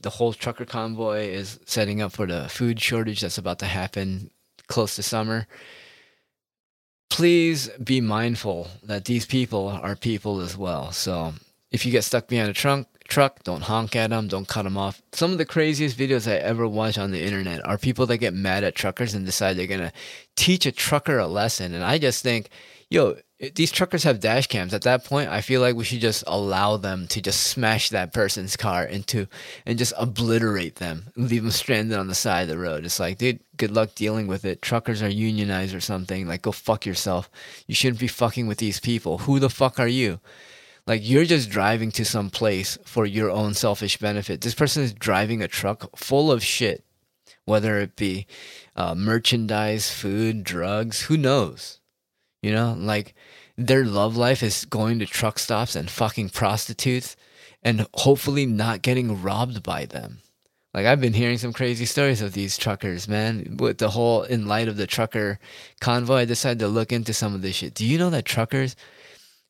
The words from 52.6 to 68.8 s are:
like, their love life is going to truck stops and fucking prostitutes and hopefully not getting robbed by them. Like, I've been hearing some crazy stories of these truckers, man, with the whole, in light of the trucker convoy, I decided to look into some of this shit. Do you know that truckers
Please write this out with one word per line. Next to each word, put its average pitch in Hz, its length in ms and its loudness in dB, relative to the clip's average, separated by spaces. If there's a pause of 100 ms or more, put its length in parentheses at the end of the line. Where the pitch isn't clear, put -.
like, 104 380 -2 (420)
their 131 280 6
love 107 320 2
life 120 260 4
is 107 220 0
going 110 340 0
to 104 80 -2
truck - 320 -2
stops 110 380 -2
and 80 120 -4
fucking 107 420 -2
prostitutes 120 840 -2 (480)
and 110 320 2
hopefully 139 500 4
not 110 380 0
getting 123 400 0
robbed 107 400 -2
by 73 220 -4
them. 60 340 -12 (560)
Like, 98 120 2
I've 135 140 8
been 120 120 4
hearing 120 260 2
some 117 140 -6
crazy 120 320 -2
stories 135 360 2
of 101 120 -4
these 98 260 -2
truckers, 95 480 -2
man, 107 540 -2
with 110 180 0
the 107 120 2
whole, 117 340 2
in 113 240 -2
light 110 180 2
of 104 120 -4
the 101 100 -2
trucker 107 500 -2 (420)
convoy, 123 420 2
I - 20 2
decided 120 340 0
to 113 80 0
look 110 240 2
into 113 220 -2
some 104 240 -2
of 95 60 -6
this 95 120 -4
shit. - 200 -6
Do 110 120 -2
you 143 120 4
know 180 120 2
that 139 140 0
truckers 127 500 -2 (760)